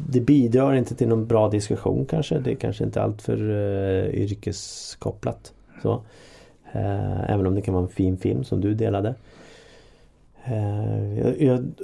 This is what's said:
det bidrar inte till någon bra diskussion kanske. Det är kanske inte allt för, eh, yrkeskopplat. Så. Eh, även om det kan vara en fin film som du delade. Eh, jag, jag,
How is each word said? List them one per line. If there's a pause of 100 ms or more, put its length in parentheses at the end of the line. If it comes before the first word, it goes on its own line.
(100)
det
bidrar
inte
till
någon
bra
diskussion
kanske.
Det
är
kanske
inte
allt
för,
eh,
yrkeskopplat. (300)
Så. (680)
Eh,
även
om
det
kan
vara
en
fin
film
som
du
delade. (1300)
Eh,
jag,
jag, (200)